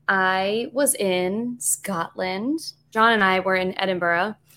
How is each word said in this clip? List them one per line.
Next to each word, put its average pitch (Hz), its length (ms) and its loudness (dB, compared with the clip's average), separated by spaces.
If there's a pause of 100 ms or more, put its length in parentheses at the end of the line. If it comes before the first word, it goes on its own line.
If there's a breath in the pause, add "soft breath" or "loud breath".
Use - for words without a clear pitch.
I 190 640 2
was 277 220 2
in 196 640 -2
Scotland. 190 1000 -4 (320)
John 226 200 4
and 214 100 2
I 185 180 4
were 190 160 0
in 185 220 -2
Edinburgh 180 580 0 (200 soft breath)